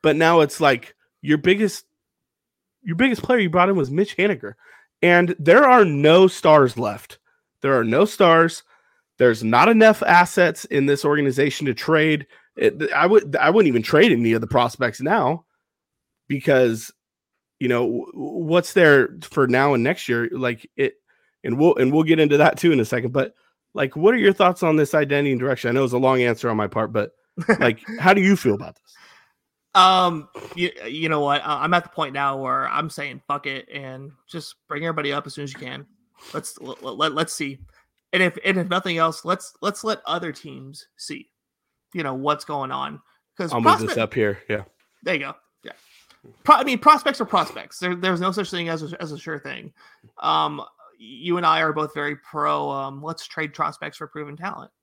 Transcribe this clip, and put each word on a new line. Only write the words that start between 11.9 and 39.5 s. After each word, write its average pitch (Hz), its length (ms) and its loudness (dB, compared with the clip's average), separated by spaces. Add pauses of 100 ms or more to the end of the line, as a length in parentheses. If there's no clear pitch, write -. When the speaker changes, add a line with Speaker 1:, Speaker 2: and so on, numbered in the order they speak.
Speaker 1:
It, 147 360 0
I 151 140 0
would, 185 300 2
I 147 160 2
wouldn't 202 160 4
even 120 160 0
trade 151 280 4
any 117 220 2
of 113 80 0
the 113 60 -8
prospects 120 520 -2
now 160 460 -2 (840)
because, 131 640 0 (680)
you 127 80 -6
know, 120 160 -2
w-, 117 300 -6
what's 170 600 -4
there 147 480 4
for 135 260 0
now 135 280 2
and 117 80 0
next - 260 -4
year? 120 220 -2
Like, 123 440 -6
it, 135 200 -2 (480)
and 131 160 -4
we'll, 165 160 4
and 131 180 2
we'll 160 100 2
get 160 160 2
into 147 180 4
that 151 200 4
too 170 140 2
in 135 80 2
a 110 60 0
second. 123 280 -6
But, 135 220 -4 (380)
like, 135 220 -4
what 190 180 4
are 254 40 0
your 202 160 4
thoughts 185 300 2
on 160 120 2
this 147 180 0
identity 143 380 0
and 123 80 0
direction? 127 300 -4
I 120 40 -2
know 135 100 2
it's 123 100 -2
a 123 60 -2
long 131 220 2
answer 120 280 0
on 110 80 -2
my 104 100 -2
part, 110 240 -4
but, 107 200 -4 (220)
Speaker 2:
<laughs> - 260 -2
Speaker 1:
like, 117 200 0 (200)
how 185 140 4
do 202 80 4
you 190 140 4
feel 110 200 0
about - 200 -16
this? - 200 -20 (800)
Speaker 2:
Um, 185 540 4 (280)
you, 175 160 -4 (160)
you 156 220 -8
know 151 120 0
what? 143 240 0
I, 143 180 -4
I'm 170 100 0
at 170 100 0
the - 60 -20
point 143 240 -8
now 139 240 -4
where 131 300 -6
I'm 151 220 -6
saying, 139 380 -14
"Fuck 143 200 -8
it," 135 240 -12
and 135 400 -16 (160)
just - 280 -16 (120)
bring 147 160 -10
everybody 156 300 -6
up 143 120 -8
as 139 100 -18
soon 143 100 -12
as 131 80 -14
you - 60 -20
can. 131 260 -16 (480)
Let's, - 280 -14
l-, 127 220 -14
l-, 117 140 -12
let, 151 160 -4
let's 147 200 -6
see. 139 260 -10 (520)
And 185 100 0
if, 180 220 -2
and 190 140 -2
if 170 100 -4
nothing 175 300 -4
else, 160 260 -2
let's, 185 380 -6